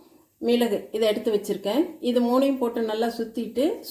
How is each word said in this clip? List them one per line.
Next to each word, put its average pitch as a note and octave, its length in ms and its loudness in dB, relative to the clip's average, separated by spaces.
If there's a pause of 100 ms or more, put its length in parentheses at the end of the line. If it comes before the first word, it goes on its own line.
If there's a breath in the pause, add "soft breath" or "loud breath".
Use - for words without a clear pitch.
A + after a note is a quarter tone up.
(380 loud breath)
மிளகு A#3 540 2
இதை A3 160 2
எடுத்து A3+ 240 0
வச்சிருக்கேன். G#3 680 0
இது A#3+ 200 2
மூணையும் B3+ 380 2
போட்டு A#3 240 -2
நல்லா A3 240 -2
சுத்திட்டு, A#3 840 -4